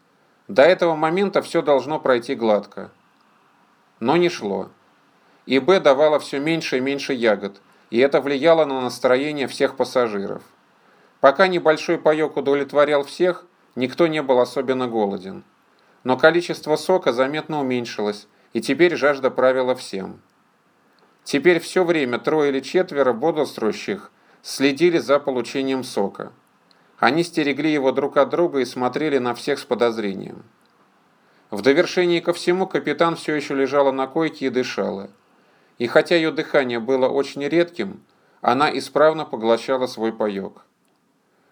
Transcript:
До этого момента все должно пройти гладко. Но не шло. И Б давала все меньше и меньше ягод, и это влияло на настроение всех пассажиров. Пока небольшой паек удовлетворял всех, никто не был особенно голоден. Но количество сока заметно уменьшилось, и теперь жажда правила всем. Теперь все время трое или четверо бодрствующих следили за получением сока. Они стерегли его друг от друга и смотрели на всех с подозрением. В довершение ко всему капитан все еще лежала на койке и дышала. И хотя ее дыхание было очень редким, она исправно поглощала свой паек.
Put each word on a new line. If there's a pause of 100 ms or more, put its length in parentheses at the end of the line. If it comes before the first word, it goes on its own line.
(480)
До
этого
момента
все
должно
пройти
гладко. (1080)
Но
не
шло. (760)
И
Б
давала
все
меньше
и
меньше
ягод, (280)
и
это
влияло
на
настроение
всех
пассажиров. (760)
Пока
небольшой
паек
удовлетворял
всех, (300)
никто
не
был
особенно
голоден. (580)
Но
количество
сока
заметно
уменьшилось, (240)
и
теперь
жажда
правила
всем. (1040)
Теперь
все
время
трое
или
четверо
бодрствующих (300)
следили
за
получением
сока. (680)
Они
стерегли
его
друг
от
друга
и
смотрели
на
всех
с
подозрением. (1080)
В
довершение
ко
всему
капитан
все
еще
лежала
на
койке
и
дышала. (680)
И
хотя
ее
дыхание
было
очень
редким, (400)
она
исправно
поглощала
свой
паек. (880)